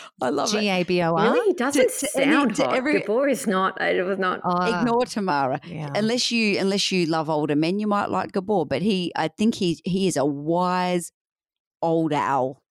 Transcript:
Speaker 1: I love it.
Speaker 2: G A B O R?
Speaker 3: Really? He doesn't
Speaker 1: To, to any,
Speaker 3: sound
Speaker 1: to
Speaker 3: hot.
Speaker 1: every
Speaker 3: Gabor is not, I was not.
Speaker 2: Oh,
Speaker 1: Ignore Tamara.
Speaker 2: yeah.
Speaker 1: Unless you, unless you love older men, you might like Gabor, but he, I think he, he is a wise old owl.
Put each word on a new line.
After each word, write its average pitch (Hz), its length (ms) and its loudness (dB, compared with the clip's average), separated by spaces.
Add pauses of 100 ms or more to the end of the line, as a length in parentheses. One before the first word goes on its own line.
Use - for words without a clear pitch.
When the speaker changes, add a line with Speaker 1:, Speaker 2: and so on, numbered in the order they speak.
(220)
Speaker 1:
I 127 80 0
love - 240 -2
it. 214 60 0
Speaker 2:
G 208 100 0
A 180 140 2
B 175 180 2
O 165 140 2
R? 180 160 4
Speaker 3:
Really? 453 160 2
He 359 60 2
doesn't 269 360 2
Speaker 1:
To, - 160 -6
to 247 160 -2
any, 202 100 4
Speaker 3:
sound 254 240 2
Speaker 1:
to - 80 0
Speaker 3:
hot. 127 120 0
Speaker 1:
every 262 240 0
Speaker 3:
Gabor 254 280 0
is 247 180 -2
not, 190 360 0
I 180 200 0
was 190 160 -2
not. 185 260 -2
Speaker 2:
Oh, 180 360 0
Speaker 1:
Ignore 240 260 2
Tamara. 143 600 -2
Speaker 2:
yeah. 156 280 -8
Speaker 1:
Unless 220 360 0
you, 220 280 2
unless 196 340 0
you 180 140 2
love 160 220 0
older 151 280 0
men, 170 240 0
you 214 80 -4
might 208 220 0
like 190 220 -4
Gabor, 190 320 0
but 131 160 -2
he, 185 360 0
I 160 120 -2
think 220 280 0
he, 170 280 0
he 190 220 0
is 165 100 0
a 135 80 2
wise 175 880 0 (720)
old 165 300 2
owl. 131 580 0